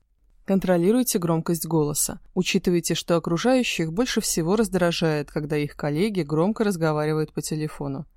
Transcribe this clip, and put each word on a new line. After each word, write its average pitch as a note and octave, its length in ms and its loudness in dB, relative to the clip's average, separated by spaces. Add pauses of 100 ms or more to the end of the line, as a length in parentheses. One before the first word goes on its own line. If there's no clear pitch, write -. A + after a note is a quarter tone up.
(460)
Контролируйте G3 720 2
громкость E3 480 -2
голоса. D3+ 540 0 (120)
Учитывайте, F3 640 0
что E3+ 220 0
окружающих E3+ 760 0
больше A3+ 280 0
всего F3 340 0
раздражает, E3+ 760 0
когда D3+ 260 -4
их D3 200 -2
коллеги F3 460 0
громко D#3+ 400 0
разговаривают D#3 680 0
по D3+ 100 -6
телефону. D3+ 640 -6 (100)